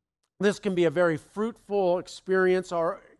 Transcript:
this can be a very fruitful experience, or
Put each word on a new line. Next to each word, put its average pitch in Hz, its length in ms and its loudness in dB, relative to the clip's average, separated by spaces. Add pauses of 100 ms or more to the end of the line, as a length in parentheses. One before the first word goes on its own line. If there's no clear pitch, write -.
(400)
this 202 180 0
can 196 160 -4
be 175 120 2
a 160 40 2
very 170 260 2
fruitful 196 840 -4
experience, 185 720 0
or 170 300 -2 (180)